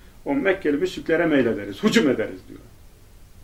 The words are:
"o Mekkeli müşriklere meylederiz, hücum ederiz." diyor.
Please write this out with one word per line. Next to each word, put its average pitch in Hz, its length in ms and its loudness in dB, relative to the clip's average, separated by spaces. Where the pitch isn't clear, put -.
"o 139 100 -4
Mekkeli 165 420 0
müşriklere 165 500 -2
meylederiz, 110 560 0
hücum 165 280 4
ederiz." 101 380 -4
diyor. - 120 -18